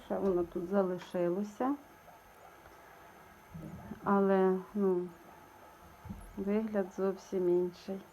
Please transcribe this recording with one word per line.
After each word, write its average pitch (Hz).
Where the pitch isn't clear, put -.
ще 196
воно 185
тут 175
залишилося. 190
Але, 196
ну, 185
вигляд 202
зовсім 190
інший. 180